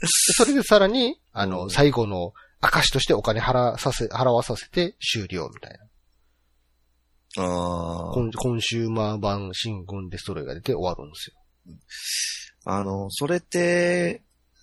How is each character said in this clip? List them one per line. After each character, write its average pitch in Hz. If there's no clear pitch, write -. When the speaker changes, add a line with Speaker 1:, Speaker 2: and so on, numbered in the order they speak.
Speaker 1:
そ -
れ 285
で 269
さ 214
ら 196
に、 247
あ 101
の、 90
Speaker 2:
う -
ん。 -
Speaker 1:
最 143
後 117
の 92
証 -
と 135
し -
て 170
お 104
金 107
払 123
わ 120
さ 127
せ、 117
払 123
わ 120
さ 110
せ -
て -
終 101
了 85
み -
た -
い -
な。 95
Speaker 2:
あ 85
ー。 -
Speaker 1:
コ 123
ン-、 113
コ 120
ン 113
シ 117
ュ 113
ー -
マ 107
ー 107
版 101
進 101
軍 95
デ 90
ス -
ト 98
ロ 80
イ 69
が 65
出 85
て 127
終 87
わ 87
る 73
ん -
で -
す -
よ。 -
Speaker 2:
あ 98
の、 98
そ 143
れ 175
っ -
て、 175